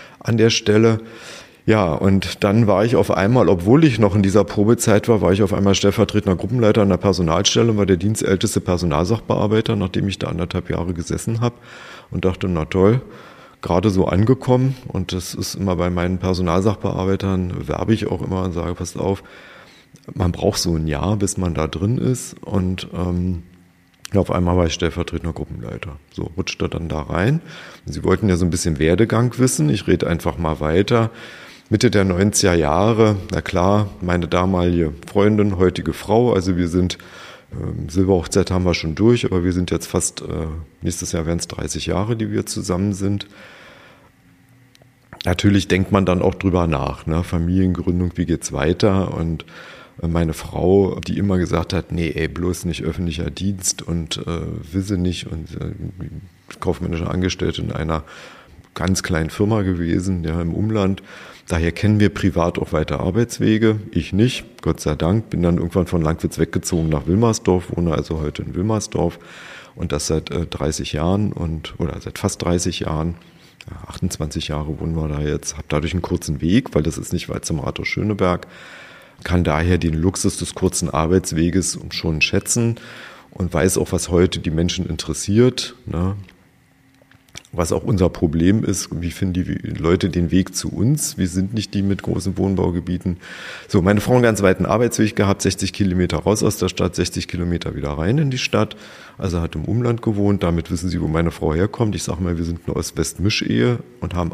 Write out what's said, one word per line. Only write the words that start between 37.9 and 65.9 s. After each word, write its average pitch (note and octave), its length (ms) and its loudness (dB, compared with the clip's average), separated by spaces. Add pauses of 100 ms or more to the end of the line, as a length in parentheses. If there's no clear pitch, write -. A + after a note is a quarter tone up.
haben F2+ 120 2
wir F2 100 2
schon D#2+ 220 -4
durch, A#2 300 4
aber F2+ 180 0
wir F2+ 80 2
sind F2 180 -2
jetzt D#2+ 180 -2
fast, - 340 -4
äh, D#2+ 260 -6 (340)
nächstes F2 300 -6
Jahr E2 140 -2
werden's E2+ 240 -2
dreißig - 380 -8
Jahre, G2+ 280 -2
die A2 160 -4
wir G#2+ 140 -2
zusammen F#2+ 480 -2
sind. G2 340 -4 (2000)
Natürlich G2 420 2
denkt F#2 240 2
man F#2+ 140 4
dann F2+ 160 2
auch F#2+ 140 2
drüber F2 320 2
nach, C#2 380 -2
ne? D#2+ 200 0
Familiengründung, F2+ 880 0
wie F2+ 100 -2
geht's D#2+ 280 -4
weiter? F#2+ 600 2
Und, E2 300 -4 (580)
äh, E2+ 60 -2
meine E2 240 0
Frau, F2+ 720 2
die F#2 160 -6
immer G2 200 0
gesagt E2+ 360 -2
hat, E2 180 -4
„Nee, E2 240 -2
ey, D#2+ 140 -2
bloß F2 340 -4
nicht E2 200 -6
öffentlicher E2 460 -4
Dienst F#2 520 -6
und, E2 440 -6
äh, E2+ 140 -6 (320)
wisse G2 260 -2
nicht F2+ 300 -2
und, D#2+ 220 -10 (100)
äh, E2 140 -6 (880)
kaufmännische E2+ 480 -2
Angestellte F2 520 -2
in D#2+ 120 -6
einer D#2+ 320 -4 (680)
ganz F2+ 300 -2
kleinen D#2+ 280 -2
Firma G#2+ 320 0
gewesen, F2+ 600 0
ja, D#2+ 160 -2
im E2+ 140 -2
Umland.“ G2 500 0 (460)
Daher E2+ 220 2
kennen G#2 300 2
wir G2+ 80 6
privat F2 500 0
auch - 140 -4
weite D#2 260 0
Arbeitswege. A2 800 2 (140)
Ich E2 200 -2
nicht, A2 500 0
Gott E2 200 -2
sei D2 140 0
Dank. F#2 340 0
Bin - 120 -2
dann F2 180 4
irgendwann F2 280 0
von F2 140 0